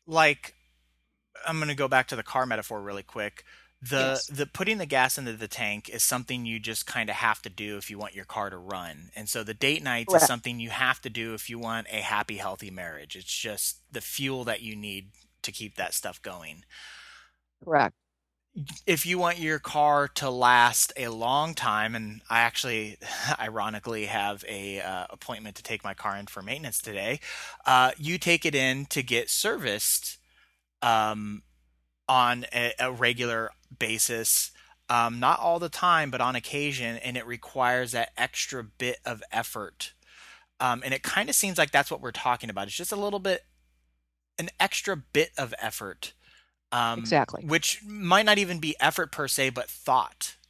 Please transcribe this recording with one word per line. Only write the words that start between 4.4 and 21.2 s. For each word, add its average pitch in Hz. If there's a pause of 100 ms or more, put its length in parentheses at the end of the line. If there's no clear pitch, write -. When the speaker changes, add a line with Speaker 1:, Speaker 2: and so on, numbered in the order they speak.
Speaker 1:
putting 208
the 180
gas 131
into 123
the 110
tank 104
is 117
something 127
you 113
just 110
kinda 110
have 107
to 107
do 104
if 101
you 104
want 101
your 95
car 101
to 92
run. 87
And 107
so 113
the 107
date 147
nights 120
is 160
Speaker 2:
Correct. 156
Speaker 1:
something 120
you 113
have 127
to 127
do 113
if -
you 117
want 113
a 107
happy, 104
healthy 98
marriage. 82
It's 92
just - (120)
the 117
fuel 135
that 113
you 110
need 101 (320)
to 104
keep 104
that 90
stuff -
going. 85 (1000)
Speaker 2:
Correct. 143 (920)
Speaker 1:
If 165
you 175
want 175
your 156
car 147
to 139
last 123
a 127
long 127